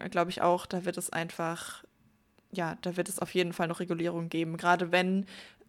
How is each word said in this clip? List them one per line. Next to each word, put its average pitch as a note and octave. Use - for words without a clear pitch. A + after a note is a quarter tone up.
glaube F3
ich -
auch, F3
da F3+
wird F3+
es -
einfach, E3
ja, E3+
da F3
wird F3
es -
auf -
jeden F3
Fall E3+
noch E3+
Regulierungen E3+
geben, E3
gerade F3
wenn F#3